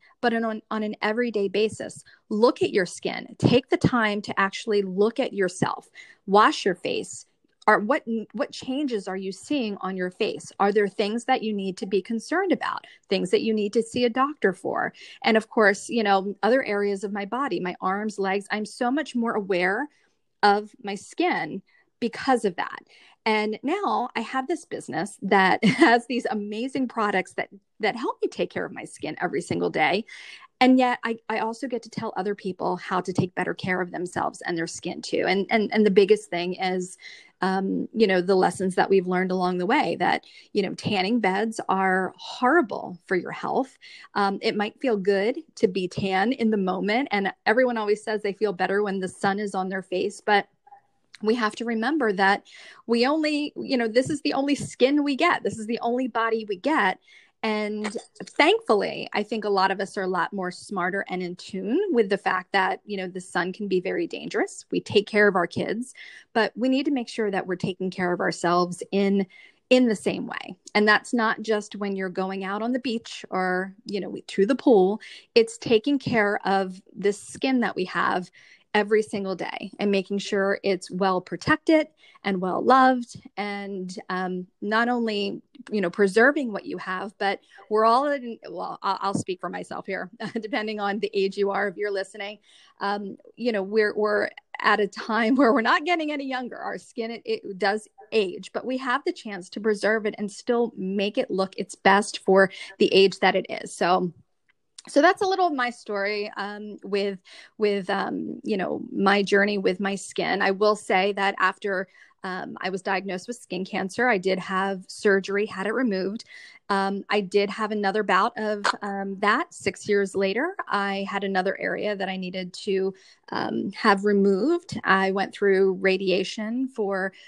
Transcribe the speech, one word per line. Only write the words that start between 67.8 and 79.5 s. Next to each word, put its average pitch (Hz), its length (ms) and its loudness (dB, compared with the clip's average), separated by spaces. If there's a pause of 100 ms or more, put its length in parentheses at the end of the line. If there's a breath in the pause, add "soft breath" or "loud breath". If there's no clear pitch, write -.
care 180 240 -2
of 180 60 -4
ourselves 175 720 0
in, 196 340 2 (460 loud breath)
in 254 160 6
the 214 80 2
same 196 320 -4
way. - 280 -12 (200)
And 208 120 6
that's 214 280 4
not 220 260 0
just 214 340 -2
when 202 200 -4
you're 190 140 -4
going 190 340 -4
out 202 180 -4
on 240 120 -2
the 262 60 0
beach 226 520 -6
or, 185 420 -2 (120)
you 196 160 -6
know, - 140 -8 (120)
to - 180 4
the 262 100 2
pool. 208 460 6 (320 loud breath)
It's 226 240 4
taking 254 400 2
care 208 480 0
of 190 340 0 (160)
the 196 180 0
skin 262 480 -2
that 208 140 -2
we 185 100 -2
have 180 440 -2 (440 soft breath)
every 208 280 4
single 196 340 -4
day - 340 -8 (100)